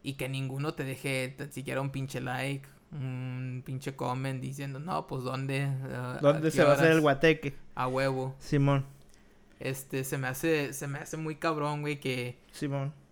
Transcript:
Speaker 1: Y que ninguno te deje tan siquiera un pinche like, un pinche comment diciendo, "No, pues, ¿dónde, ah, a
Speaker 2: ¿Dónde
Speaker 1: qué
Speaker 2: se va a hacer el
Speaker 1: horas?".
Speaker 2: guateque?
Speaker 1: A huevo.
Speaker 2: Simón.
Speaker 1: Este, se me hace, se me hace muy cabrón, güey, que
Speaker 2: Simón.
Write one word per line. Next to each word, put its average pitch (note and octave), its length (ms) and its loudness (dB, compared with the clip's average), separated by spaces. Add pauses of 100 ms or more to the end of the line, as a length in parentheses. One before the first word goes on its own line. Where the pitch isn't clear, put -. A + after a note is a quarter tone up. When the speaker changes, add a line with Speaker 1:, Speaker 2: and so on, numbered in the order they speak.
Speaker 1:
Y C3+ 100 -6
que C3 160 -6
ninguno C3+ 440 -4
te D3+ 100 -6
deje C3 540 -4
tan C#3 140 -10
siquiera C3+ 300 -4
un C#3 100 -2
pinche C3 300 -6
like, C3 460 -4 (240)
un B2+ 720 -6
pinche C3+ 300 -6
comment C3 460 -4
diciendo, C#3 380 -8
"No, F3 280 -4
pues, B2+ 160 -6
¿dónde, C3+ 380 -2 (320)
ah, B2+ 240 -6
a - 40 -4
Speaker 2:
¿Dónde D#3 280 6
Speaker 1:
qué D3+ 80 2
Speaker 2:
se - 60 8
va C#3+ 80 10
a - 20 10
hacer C#3+ 140 6
el D#3+ 60 10
Speaker 1:
horas?". D#3+ 100 8
Speaker 2:
guateque? D3 520 4 (200)
Speaker 1:
A B2+ 120 -2
huevo. C3 520 0
Speaker 2:
Simón. C#3 460 4 (720)
Speaker 1:
Este, C3+ 460 -4
se C#3+ 120 -4
me C3 100 -2
hace, C#3+ 460 0
se C#3+ 140 -8
me C#3 120 -6
hace D#3 180 -8
muy D#3 180 -4
cabrón, D3 460 -2
güey, D3 180 -4
que B2+ 400 -4 (120)
Speaker 2:
Simón. C#3 420 -4 (180)